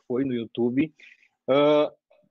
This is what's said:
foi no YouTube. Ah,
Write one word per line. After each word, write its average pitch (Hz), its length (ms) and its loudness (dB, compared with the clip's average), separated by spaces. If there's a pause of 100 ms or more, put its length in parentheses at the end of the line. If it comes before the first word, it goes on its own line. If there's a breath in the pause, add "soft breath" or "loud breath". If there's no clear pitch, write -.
foi 127 180 -2
no 131 80 -4
YouTube. 120 600 -2 (520 soft breath)
Ah, 147 460 2 (380)